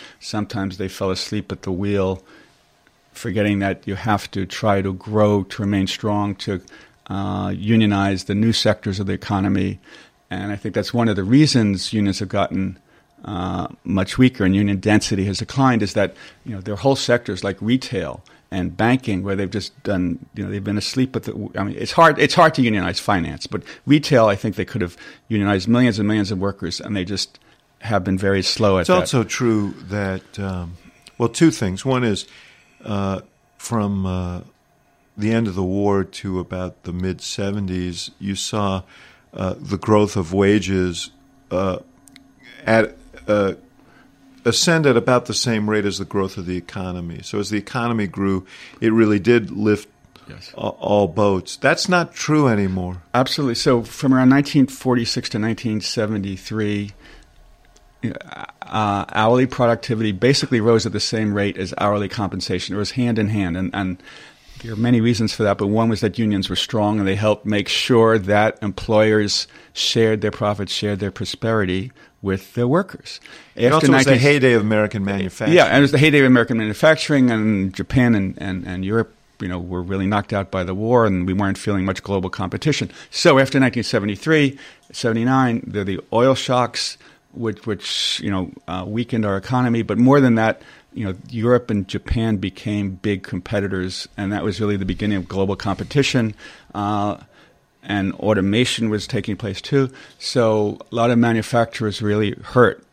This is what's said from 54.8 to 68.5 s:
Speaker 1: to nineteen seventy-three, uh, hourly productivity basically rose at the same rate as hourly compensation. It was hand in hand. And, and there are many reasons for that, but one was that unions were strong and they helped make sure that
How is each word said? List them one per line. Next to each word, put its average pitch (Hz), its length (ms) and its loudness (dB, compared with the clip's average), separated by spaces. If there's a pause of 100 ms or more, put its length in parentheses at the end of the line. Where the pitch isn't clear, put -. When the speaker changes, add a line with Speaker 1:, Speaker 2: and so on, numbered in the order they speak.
Speaker 1:
to 113 80 -4
nineteen 107 440 -4
seventy-three, 104 1120 -4 (1080)
uh, - 1080 -4
hourly 120 340 4
productivity 113 640 0
basically 123 480 2
rose 113 260 4
at 107 60 -4
the 101 80 -4
same 110 340 -2
rate 101 240 -2
as 95 180 -6
hourly 104 320 0
compensation. 92 640 -6
It 101 40 -4
was 101 140 -4
hand 120 260 0
in 104 100 2
hand. 98 280 0
And, 92 180 -4
and 92 280 -4 (600)
there 113 100 -12
are 107 40 -8
many 120 240 4
reasons 113 340 2
for - 80 -2
that, 101 160 2
but 104 80 0
one 113 240 2
was 107 100 -2
that 107 180 -2
unions 104 300 0
were 90 80 -4
strong 107 420 0
and 101 80 0
they 98 100 0
helped 107 280 0
make 104 240 0
sure 113 500 4
that 104 440 2